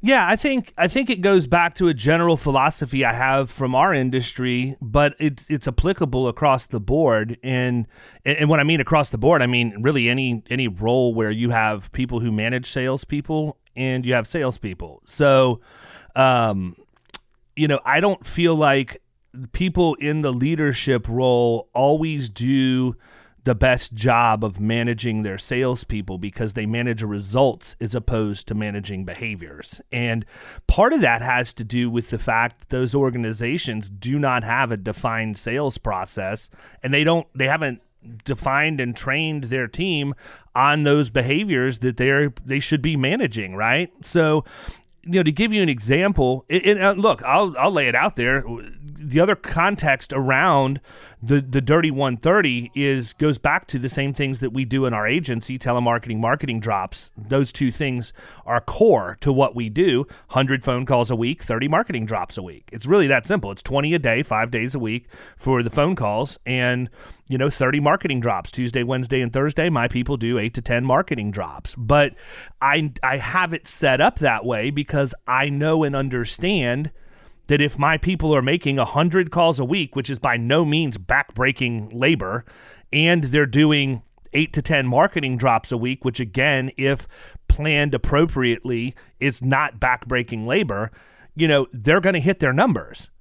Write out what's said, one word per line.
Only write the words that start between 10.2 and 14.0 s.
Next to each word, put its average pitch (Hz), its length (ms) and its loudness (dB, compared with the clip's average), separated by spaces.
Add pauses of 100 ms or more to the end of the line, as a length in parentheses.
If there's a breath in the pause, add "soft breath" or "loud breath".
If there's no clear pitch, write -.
any 127 180 -2
role 117 460 0
where 113 160 0
you 113 220 0
have 110 400 -2
people 127 280 -4
who 113 120 -2
manage 117 400 -2
salespeople 143 880 -4 (160)
and 127 280 -2